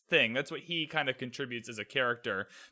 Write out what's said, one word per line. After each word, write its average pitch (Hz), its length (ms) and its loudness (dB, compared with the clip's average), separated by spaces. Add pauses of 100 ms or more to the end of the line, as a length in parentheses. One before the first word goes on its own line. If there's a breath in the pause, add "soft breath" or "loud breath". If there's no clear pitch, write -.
thing. 127 240 6
That's 139 180 0
what 160 100 -6
he 160 260 -4
kind 143 240 0
of 127 80 -4
contributes 123 500 -6
as 113 100 -8
a 104 60 -4
character. 120 640 0 (240 soft breath)